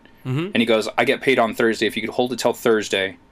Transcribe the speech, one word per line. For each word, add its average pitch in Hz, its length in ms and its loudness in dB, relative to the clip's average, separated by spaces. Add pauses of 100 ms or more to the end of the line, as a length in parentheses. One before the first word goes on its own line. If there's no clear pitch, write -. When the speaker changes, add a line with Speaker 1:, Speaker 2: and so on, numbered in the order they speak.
(280)
Speaker 1:
Mm-hmm. 156 260 -4
Speaker 2:
And - 40 -2
he 117 80 -2
goes, 110 300 2
"I 120 100 2
get 120 160 0
paid 131 180 2
on 113 160 0
Thursday. 113 320 2
If - 80 -4
you 107 80 -4
could 110 80 -6
hold 127 200 -2
it 117 60 -4
till 120 160 0
Thursday, 101 640 0 (140)